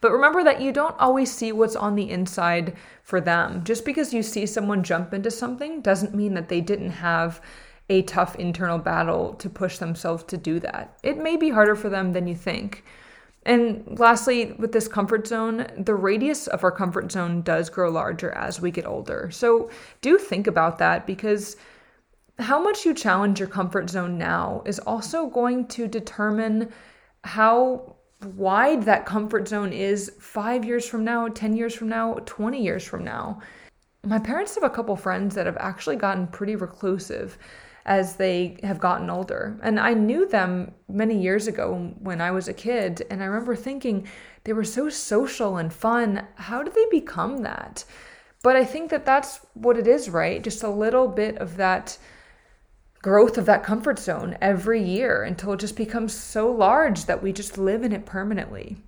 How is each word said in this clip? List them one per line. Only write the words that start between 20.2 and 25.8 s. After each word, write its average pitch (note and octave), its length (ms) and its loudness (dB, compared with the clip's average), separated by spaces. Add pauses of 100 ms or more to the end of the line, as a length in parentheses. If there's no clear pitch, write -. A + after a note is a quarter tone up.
about E3 320 2
that, E3+ 280 2
because G3+ 520 -2 (800)
how C4 200 2
much G4 280 0
you D#4+ 80 4
challenge G3 440 2
your F#3+ 120 -4
comfort F3+ 400 -2
zone F3 260 -2
now E3+ 480 -2
is G3+ 140 -4
also C4 480 -4
going B3 420 0
to A#3 180 -6